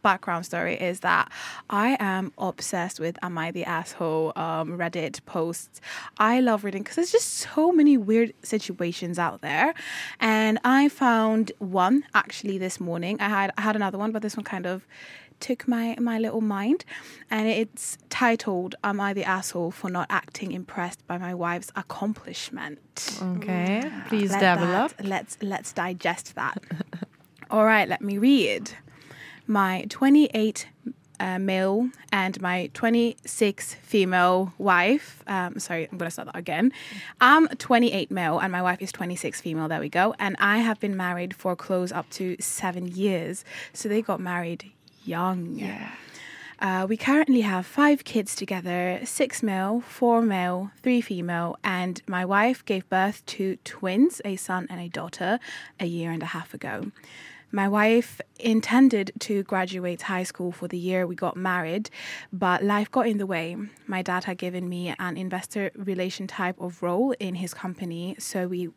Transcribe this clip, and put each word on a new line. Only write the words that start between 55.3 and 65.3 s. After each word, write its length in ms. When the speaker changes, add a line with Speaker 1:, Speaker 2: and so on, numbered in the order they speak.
Speaker 1:
a 60
year 260
and 100
a 40
half 280
ago. 380
My 180
wife 520
intended 800
to 240
graduate 600
high 200
school 300
for 160
the 100
year 260
we 120
got 200
married, 540
but 300
life 300
got 160
in 100
the 80
way. 300
My 120
dad 240
had 140
given 300
me 320
an 160
investor 580